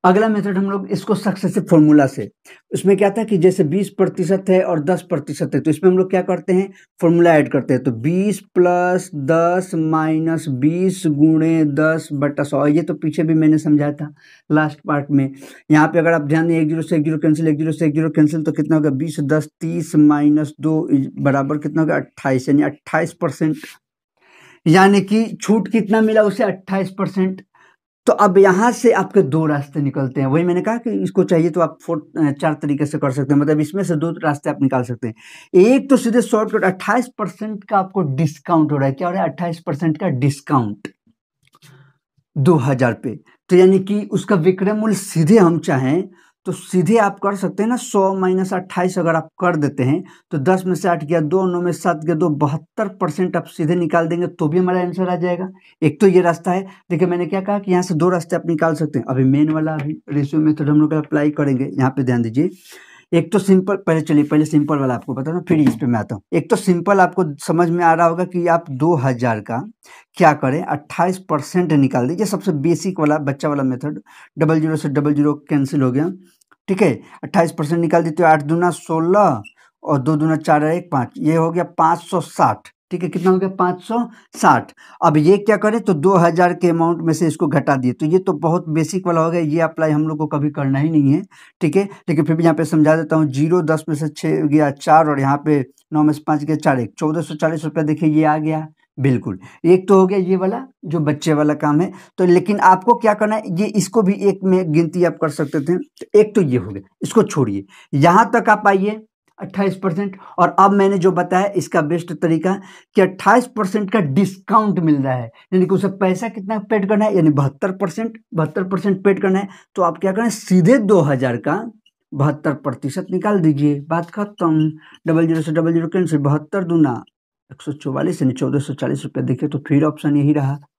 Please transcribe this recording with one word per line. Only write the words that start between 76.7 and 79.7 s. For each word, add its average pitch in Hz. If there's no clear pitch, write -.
है, 135
अट्ठाईस 170
परसेंट 170
निकाल 170
दीजिए 160
तो 175
आठ 156
दूना 170
सोलह 165